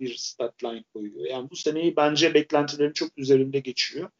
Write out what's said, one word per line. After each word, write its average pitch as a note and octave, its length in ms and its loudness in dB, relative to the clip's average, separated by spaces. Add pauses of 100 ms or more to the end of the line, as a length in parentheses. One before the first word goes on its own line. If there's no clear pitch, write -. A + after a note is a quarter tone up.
bir B2 140 -6
stat - 500 -8
line A2+ 200 -8 (100)
koyuyor. G#2 320 -10
Yani C3 240 -8
bu F3 60 -16
seneyi D#3+ 400 -2
bence D3+ 380 4
beklentilerin D3 580 2
çok - 260 -6
üzerinde C3+ 400 4
geçiriyor C3+ 600 -6